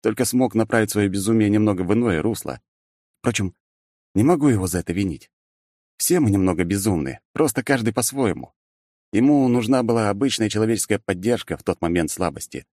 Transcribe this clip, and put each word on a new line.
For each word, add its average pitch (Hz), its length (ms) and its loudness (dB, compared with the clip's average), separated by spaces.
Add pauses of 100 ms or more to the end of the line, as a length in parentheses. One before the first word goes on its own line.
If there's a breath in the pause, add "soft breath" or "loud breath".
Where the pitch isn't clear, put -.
Только 113 240 0
смог 123 300 0
направить 110 360 0
своё 101 180 2
безумие 104 400 0
немного 104 320 2
в 90 120 0
иное 110 280 0
русло. 101 400 -6 (580)
Впрочем, 107 340 -4 (640)
не 101 80 4
могу 147 240 2
его 98 200 2
за 87 120 -2
это 85 140 -6
винить. 92 360 -4 (680)
Все 175 240 0
мы 110 100 4
немного 92 320 2
безумны, 87 560 -2 (140)
просто 143 300 -2
каждый 117 300 0
по-своему. 117 600 -2 (580)
Ему 135 380 4
нужна 123 340 2
была 113 260 0
обычная 107 400 -2
человеческая 107 500 0
поддержка 95 580 -4
в - 60 -20
тот - 180 -2
момент 85 300 0
слабости. 71 600 -8